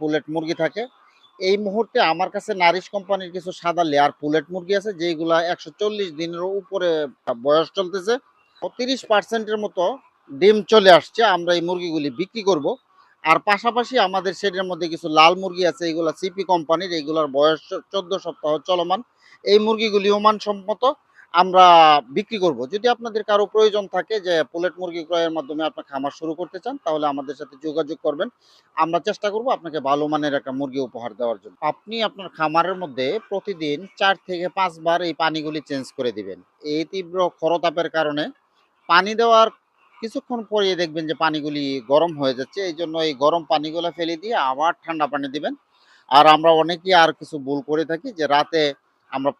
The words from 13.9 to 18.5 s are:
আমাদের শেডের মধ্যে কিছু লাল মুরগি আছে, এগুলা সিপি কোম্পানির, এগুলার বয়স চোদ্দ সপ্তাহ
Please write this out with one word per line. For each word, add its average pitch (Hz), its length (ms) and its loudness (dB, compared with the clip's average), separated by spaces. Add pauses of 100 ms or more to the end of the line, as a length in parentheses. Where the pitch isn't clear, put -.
আমাদের 185 340 -2
শেডের 190 300 -4
মধ্যে 175 220 -6
কিছু 165 140 -8 (120)
লাল 165 140 8 (100)
মুরগি 180 280 -4
আছে, 151 200 -6
এগুলা 160 280 -2
সিপি 190 240 -6 (100)
কোম্পানির, 165 480 0
এগুলার 151 360 -2
বয়স 151 240 4 (320)
চোদ্দ 190 200 -6 (120)
সপ্তাহ 156 280 -6 (160)